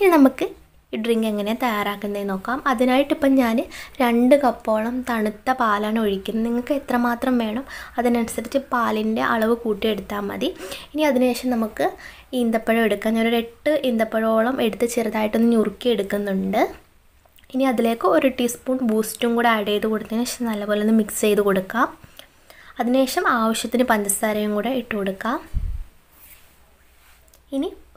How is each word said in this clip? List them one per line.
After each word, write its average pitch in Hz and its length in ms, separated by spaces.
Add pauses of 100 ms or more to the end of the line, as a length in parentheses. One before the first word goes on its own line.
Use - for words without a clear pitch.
ഇനി 381 160
നമുക്ക് 277 320 (460)
ഈ 233 100
drink 226 240
എങ്ങനെ 208 320
തയ്യാറാക്കുന്നതെന്ന് 202 720
നോക്കാം. 190 260 (120)
അതിനായിട്ട് 254 440
ഇപ്പം 277 240
ഞാൻ 233 200 (420)
രണ്ട് 247 420
കപ്പോളം 226 540 (140)
തണുത്ത 214 400 (100)
പാലാണ് 214 420
ഒഴിക്കുന്നത്. 208 460
നിങ്ങൾക്ക് 240 320
എത്രമാത്രം 247 600
വേണം 220 220 (340)
അതിനനുസരിച്ച് 233 600 (120)
പാലിൻ്റെ 220 500 (120)
അളവ് 226 280
കൂട്ടിയെടുത്താൽ 208 640
മതി. 202 220 (420)
ഇനി 302 180
അതിനുശേഷം 254 440
നമുക്ക് 226 320 (540)
ഈന്തപ്പഴം 226 480
എടുക്കാം. 214 300
ഞാനൊരു 233 260
എട്ട് 294 300 (160)
ഈന്തപ്പഴോളം 220 760
എടുത്ത് 226 300
ചെറുതായിട്ടൊന്ന് 220 580
ഞുറുക്കി 214 400
എടുക്കുന്നുണ്ട്. 202 680 (920)
ഇനി 262 180
അതിലേക്ക് 233 340 (120)
ഒരു 277 120 (100)
ടീസ്പൂൺ 247 380 (140)
ബൂസ്റ്റും 220 460
കൂടെ 233 180
ആഡ് 202 160
ചെയ്ത് 208 220
കൊടുത്തതിന് 220 340
ശേഷം 233 240
നല്ലപോലെ 208 340
ഒന്ന് 220 160
മിക്സ് - 240
ചെയ്ത് 208 240
കൊടുക്കാം. 190 380 (920)
അതിനുശേഷം 262 460 (140)
ആവശ്യത്തിന് 226 540
പഞ്ചസാരയും 208 640
കൂടെ 233 120 (100)
ഇട്ട് 233 180
കൊടുക്കാം. 196 400 (2250)
ഇനി 302 120 (280)